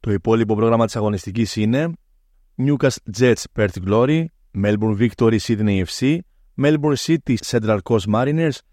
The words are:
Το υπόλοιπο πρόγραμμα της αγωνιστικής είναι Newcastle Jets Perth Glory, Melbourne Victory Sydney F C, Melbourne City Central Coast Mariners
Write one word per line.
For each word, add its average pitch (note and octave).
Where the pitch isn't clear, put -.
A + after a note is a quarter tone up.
Το G#2+
υπόλοιπο A2
πρόγραμμα A2+
της G#2+
αγωνιστικής G#2
είναι B2+
Newcastle B2+
Jets B2
Perth G#2
Glory, C3
Melbourne G#2
Victory A2+
Sydney G#2
F -
C, C#3+
Melbourne D3
City D3+
Central G#2+
Coast A2
Mariners D3